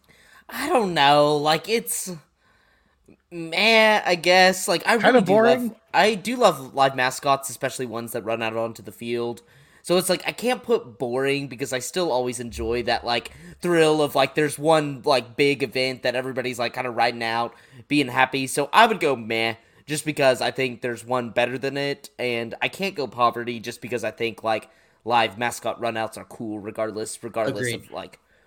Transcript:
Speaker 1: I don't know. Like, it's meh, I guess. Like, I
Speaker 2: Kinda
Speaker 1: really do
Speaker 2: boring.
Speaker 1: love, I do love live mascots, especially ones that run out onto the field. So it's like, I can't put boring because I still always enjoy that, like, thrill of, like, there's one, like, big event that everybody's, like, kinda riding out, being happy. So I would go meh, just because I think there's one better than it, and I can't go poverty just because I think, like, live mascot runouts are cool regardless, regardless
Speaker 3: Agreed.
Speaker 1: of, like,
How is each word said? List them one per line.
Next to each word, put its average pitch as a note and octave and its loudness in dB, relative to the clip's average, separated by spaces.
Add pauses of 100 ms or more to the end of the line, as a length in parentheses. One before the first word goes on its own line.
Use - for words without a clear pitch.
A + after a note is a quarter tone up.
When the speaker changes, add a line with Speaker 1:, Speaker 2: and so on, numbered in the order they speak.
(500)
Speaker 1:
I C4 -6
don't G#3+ 2
know. D3 6
Like, D3+ 0
it's A3 -4 (1200)
meh, G3+ 2
I F3+ 2
guess. F#3 4
Like, E3+ -2
I G3+ 2
Speaker 2:
Kinda G#3+ 4
Speaker 1:
really B3 8
do F3+ 0
Speaker 2:
boring. A#3 4
Speaker 1:
love, - -10 (160)
I G3 4
do G#3+ -4
love D#3+ 2
live C3+ 4
mascots, C3 0
especially B2+ -6
ones A2+ -8
that A#2 -6
run A2+ -4
out A2 -4
onto A2+ -6
the G#2+ -16
field. A#2+ -6 (400)
So F3 2
it's F#3 0
like, F3+ -2
I D#3+ -2
can't B3 -4
put A3+ -2
boring C#3 -2
because B2+ -8
I B2+ -4
still E3+ -4
always B2 -2
enjoy A#2 -4
that, A2+ -2
like, A#2+ -4 (300)
thrill D#3 4
of, D3 0
like, C#3 2
there's D3+ 0
one, D3 2
like, B2 0
big C#3+ 2
event C3 -4
that B2 0
everybody's, B2+ -4
like, A#2 -2
kinda B2+ -6
riding A#2 0
out, A2+ -2 (340)
being C#3+ 2
happy. C3 0
So C#3+ -4
I A3 8
would G#3+ -2
go C#3+ 2
meh, A2+ -2 (300)
just D3 -6
because C3+ 2
I A#2 -2
think B2+ -4
there's A#2 -6
one A#2+ -4
better A#2+ 0
than C3+ -4
it, C#3+ -6
and A#2 -4
I B2+ -2
can't F#3+ -6
go C3+ -4
poverty A#2+ -2
just A#2+ -12
because A#2 -6
I A2 -4
think, A2+ -6
like, A2 -4 (340)
live A2+ 0
mascot A#2 -6
runouts A2+ -6
are F#2+ -16
cool G#2+ -10
regardless, G#2+ -8
regardless A2 -4
Speaker 3:
Agreed. A2+ -8
Speaker 1:
of, - -20
like, - -14 (280)